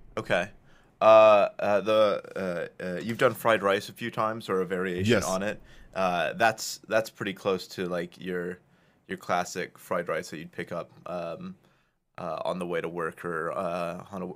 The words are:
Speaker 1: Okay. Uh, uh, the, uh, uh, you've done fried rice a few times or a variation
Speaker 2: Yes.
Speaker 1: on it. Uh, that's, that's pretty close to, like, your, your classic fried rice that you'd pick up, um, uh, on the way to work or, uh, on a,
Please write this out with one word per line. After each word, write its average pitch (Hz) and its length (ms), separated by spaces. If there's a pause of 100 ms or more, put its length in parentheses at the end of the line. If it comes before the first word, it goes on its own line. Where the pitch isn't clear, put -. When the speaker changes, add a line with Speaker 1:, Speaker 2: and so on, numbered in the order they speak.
(160)
Speaker 1:
Okay. 104 320 (540)
Uh, 110 460 (100)
uh, 101 240
the, 95 880 (100)
uh, - 20
uh, 90 180
you've 110 180
done 123 160
fried 110 280
rice 101 280
a - 20
few 117 180
times 110 380
or 95 140
a 90 40
variation 92 460
Speaker 2:
Yes. 101 120
Speaker 1:
on 95 180
it. 101 180 (340)
Uh, 87 400
that's, 113 540
that's 110 220
pretty 101 220
close 95 340
to, 92 200
like, 87 340
your, 90 380 (500)
your 92 100
classic 90 600
fried 87 300
rice 85 220
that 80 80
you'd 85 140
pick 87 200
up, 85 180 (160)
um, 87 480 (640)
uh, 82 260
on 87 140
the 90 80
way 85 140
to 85 80
work 82 360
or, 82 280
uh, 87 580
on 95 120
a, 92 140